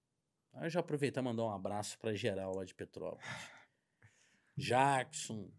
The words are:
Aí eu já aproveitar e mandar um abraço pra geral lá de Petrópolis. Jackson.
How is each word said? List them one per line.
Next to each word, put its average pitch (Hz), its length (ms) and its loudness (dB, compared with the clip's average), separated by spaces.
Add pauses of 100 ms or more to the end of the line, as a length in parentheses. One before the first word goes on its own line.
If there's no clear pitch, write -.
(540)
Aí 135 140 -6
eu - 20 -2
já 175 100 0
aproveitar 143 420 2
e - 20 0
mandar 117 200 0
um 113 80 2
abraço 101 480 -2
pra 110 160 0
geral 95 400 0
lá 95 80 -4
de 90 100 -10
Petrópolis. - 520 -8 (1300)
Jackson. 127 1040 2